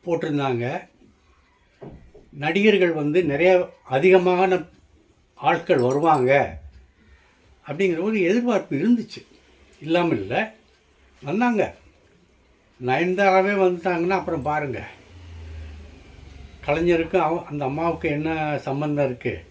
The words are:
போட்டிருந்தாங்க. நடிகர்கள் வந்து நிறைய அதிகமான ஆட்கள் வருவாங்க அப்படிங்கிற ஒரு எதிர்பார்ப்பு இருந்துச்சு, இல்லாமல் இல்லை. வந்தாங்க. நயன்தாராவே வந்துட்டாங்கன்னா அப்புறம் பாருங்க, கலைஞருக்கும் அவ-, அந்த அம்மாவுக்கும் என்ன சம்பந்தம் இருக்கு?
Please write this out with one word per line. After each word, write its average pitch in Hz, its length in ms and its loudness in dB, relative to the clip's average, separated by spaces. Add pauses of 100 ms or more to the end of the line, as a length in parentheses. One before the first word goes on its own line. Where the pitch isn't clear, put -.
போட்டிருந்தாங்க. 143 800 -2 (1400)
நடிகர்கள் 180 600 2
வந்து 156 320 0
நிறைய 175 460 2 (140)
அதிகமான 180 800 4 (720)
ஆட்கள் 170 440 0
வருவாங்க 135 840 2 (1040)
அப்படிங்கிற 165 340 -2
ஒரு 208 220 0
எதிர்பார்ப்பு 208 540 0
இருந்துச்சு, 220 480 0 (560)
இல்லாமல் 160 400 0
இல்லை. 123 220 -4 (800)
வந்தாங்க. 214 520 -2 (1120)
நயன்தாராவே 185 680 2
வந்துட்டாங்கன்னா 180 540 0
அப்புறம் 175 340 -2
பாருங்க, 143 440 -4 (1800)
கலைஞருக்கும் 165 540 2
அவ-, 165 240 0
அந்த 143 200 -6
அம்மாவுக்கும் 160 460 -2
என்ன 151 480 -4
சம்பந்தம் 143 480 -2
இருக்கு? 120 440 -6